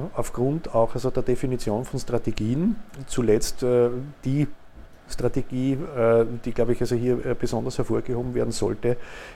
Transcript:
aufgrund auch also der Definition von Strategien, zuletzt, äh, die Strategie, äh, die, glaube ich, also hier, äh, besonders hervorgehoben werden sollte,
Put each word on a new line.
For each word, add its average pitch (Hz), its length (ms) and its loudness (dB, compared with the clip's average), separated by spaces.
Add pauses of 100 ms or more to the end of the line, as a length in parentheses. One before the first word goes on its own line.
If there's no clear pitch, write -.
(140)
aufgrund 131 600 -2
auch 117 200 4
also 127 160 -2
der 127 120 0
Definition 123 640 0
von 127 160 -6
Strategien, 120 760 0 (300)
zuletzt, 113 560 2
äh, 123 280 4 (340)
die 139 240 2 (580)
Strategie, 131 680 0
äh, 117 500 4 (220)
die, 117 60 -2
glaube 117 200 2
ich, 113 80 0
also 123 160 0
hier, 123 300 0
äh, 127 120 0
besonders 123 380 -2
hervorgehoben 120 580 -2
werden 117 180 0
sollte, 107 440 0 (400)